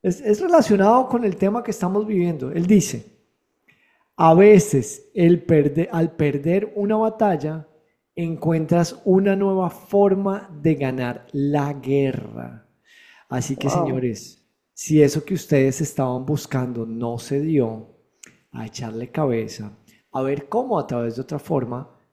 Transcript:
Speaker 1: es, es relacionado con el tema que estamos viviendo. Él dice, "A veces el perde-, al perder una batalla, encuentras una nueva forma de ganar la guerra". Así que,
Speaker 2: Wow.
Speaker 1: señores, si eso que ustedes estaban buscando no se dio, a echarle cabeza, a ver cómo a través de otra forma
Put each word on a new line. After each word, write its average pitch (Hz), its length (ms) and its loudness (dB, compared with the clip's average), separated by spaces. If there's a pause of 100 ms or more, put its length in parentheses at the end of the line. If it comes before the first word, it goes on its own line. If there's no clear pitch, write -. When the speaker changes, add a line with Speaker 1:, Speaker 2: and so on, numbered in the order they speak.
Speaker 1:
es, 185 180 -2
es 269 200 0
relacionado 254 680 4
con 240 160 -2
el 185 120 -2
tema 214 260 -2
que 233 80 -8
estamos 202 360 -4
viviendo. 170 440 -2
Él 170 160 -4
dice, 180 380 2 (1120)
"A 165 180 6
veces 185 800 6
el 175 300 4
perde-, 165 460 2
al 165 220 -2
perder 160 640 -2
una 202 200 -2
batalla, 185 720 -2 (460)
encuentras 165 920 -2
una 196 320 2
nueva 190 340 0
forma 196 800 0 (120)
de 160 120 2
ganar 127 580 -4
la 143 400 -2
guerra". 127 920 -4 (640)
Así 127 280 -4
que, 139 120 -4
Speaker 2:
Wow. 151 160 0
Speaker 1:
señores, 127 640 -6 (240)
si 151 300 2
eso 143 220 2
que 190 100 -4
ustedes 135 460 0
estaban 131 440 -4
buscando 127 640 -4
no 117 320 -6
se 139 220 -4
dio, 123 580 -2 (540)
a 117 120 -12
echarle 113 460 -10
cabeza, 113 640 -4 (400)
a 135 100 -4
ver 139 260 -4
cómo 233 300 -2
a - 80 -4
través 117 300 -4
de 131 60 -8
otra 147 160 -8
forma 127 520 -6 (220)